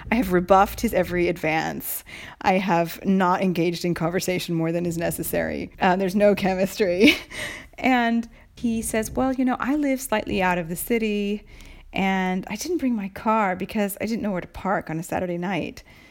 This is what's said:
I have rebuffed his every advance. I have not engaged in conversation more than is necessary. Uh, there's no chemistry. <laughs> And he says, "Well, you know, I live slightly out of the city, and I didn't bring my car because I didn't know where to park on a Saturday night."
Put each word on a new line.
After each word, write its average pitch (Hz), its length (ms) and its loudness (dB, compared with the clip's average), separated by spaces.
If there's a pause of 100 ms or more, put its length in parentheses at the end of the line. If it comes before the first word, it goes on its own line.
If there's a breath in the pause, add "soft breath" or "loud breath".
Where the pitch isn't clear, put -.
(100)
I 220 60 2
have 185 160 2
rebuffed 190 480 6
his 220 140 0
every 175 340 0
advance. 156 760 -4 (380 loud breath)
I 190 120 4
have 170 500 0
not 185 380 2
engaged 175 420 0
in 175 100 0
conversation 175 600 -2
more 165 160 0
than 175 160 -2
is 170 100 -2
necessary. 165 840 -4
Uh, 185 160 4
there's 190 200 0
no 208 180 6
chemistry. 190 840 2
<laughs> - 60 -16 (520 loud breath)
And 233 500 2 (260 loud breath)
he 226 280 -2
says, 220 280 -2
"Well, 262 220 0
you 254 120 0
know, 254 140 2
I 262 160 0
live 277 260 2
slightly 208 400 -2
out 180 180 2
of 165 100 -4
the 175 80 -6
city, 208 680 -2 (480 loud breath)
and 190 560 0
I 208 60 -6
didn't 330 240 -4
bring 254 160 0
my 196 140 -4
car 208 480 0
because 202 440 -2
I - 60 -4
didn't 220 160 -4
know 208 80 -2
where 175 120 -4
to - 40 -12
park 185 420 -4
on 160 120 -4
a - 20 -4
Saturday 175 360 -4
night." 175 440 -4 (280 loud breath)